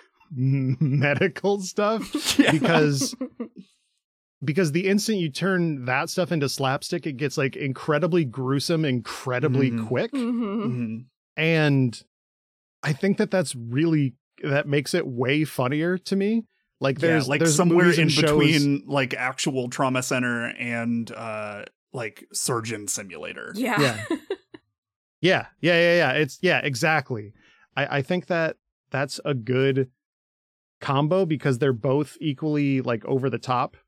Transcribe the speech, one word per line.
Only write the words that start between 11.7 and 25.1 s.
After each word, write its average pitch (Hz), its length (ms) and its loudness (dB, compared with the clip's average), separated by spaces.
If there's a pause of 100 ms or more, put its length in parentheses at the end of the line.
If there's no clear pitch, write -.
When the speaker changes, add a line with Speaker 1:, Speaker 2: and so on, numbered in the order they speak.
Speaker 1:
I 156 100 0
think 196 260 0
that 214 120 0
that's 180 260 0
really, 135 580 0 (280)
that 147 260 0
makes 143 260 0
it 175 120 0
way 131 380 0
funnier 147 520 -2
to 190 200 -4
me. 214 280 0 (360)
Like, 135 200 0
Speaker 2:
Yeah, 165 80 4
Speaker 1:
there's, 156 200 2
Speaker 2:
like, 143 120 0
Speaker 1:
there's 160 160 4
Speaker 2:
somewhere 175 300 6
Speaker 1:
movies 165 120 6
Speaker 2:
in 165 40 4
Speaker 1:
and 156 100 4
shows 151 180 4
Speaker 2:
between, 143 560 4
like, 135 280 0
actual 127 560 -4
trauma 131 320 0
center 123 440 -2 (120)
and, 117 540 -4
uh, 107 520 -10 (280)
like, 113 400 -10
surgeon 110 560 -4
simulator. 85 680 -10
Speaker 3:
Yeah. 233 240 -2
Speaker 1:
Yeah. 143 380 -2 (1040)